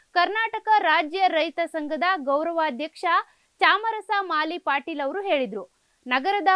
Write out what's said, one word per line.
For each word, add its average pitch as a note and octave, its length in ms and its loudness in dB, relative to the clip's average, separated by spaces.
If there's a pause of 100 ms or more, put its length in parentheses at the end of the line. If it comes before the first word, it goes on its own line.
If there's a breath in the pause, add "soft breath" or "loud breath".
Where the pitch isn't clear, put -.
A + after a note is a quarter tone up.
(120 soft breath)
ಕರ್ನಾಟಕ G#4+ 560 -2 (100)
ರಾಜ್ಯ E4+ 500 0
ರೈತ E4 380 0
ಸಂಘದ D#4 380 -4 (120)
ಗೌರವಾಧ್ಯಕ್ಷ D#4 920 -2 (540 soft breath)
ಚಾಮರಸ G#4 500 2 (120)
ಮಾಲಿ E4 360 -2
ಪಾಟೀಲ್ C#4+ 480 -4
ಅವರು E4+ 160 -4
ಹೇಳಿದ್ರು. C4+ 600 -2 (260)
ನಗರದ D#4 480 0